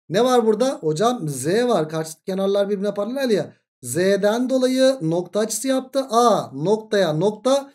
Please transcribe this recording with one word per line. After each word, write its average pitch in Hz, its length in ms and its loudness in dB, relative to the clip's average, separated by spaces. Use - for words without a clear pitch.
Ne 196 140 2
var 247 220 4
burada? 226 360 2
Hocam 165 480 -2
Z 131 180 -6
var. 202 420 0
Karşılıklı 160 340 -8
kenarlar 196 460 -2
birbirine 202 240 -4
paralel 247 360 -4
ya. 180 240 -2
Z'den 196 680 0
dolayı 262 520 2
nokta 175 380 -2
açısı 220 280 -4
yaptı. 262 320 -2
A 208 440 2
noktaya 196 600 0
nokta 208 600 0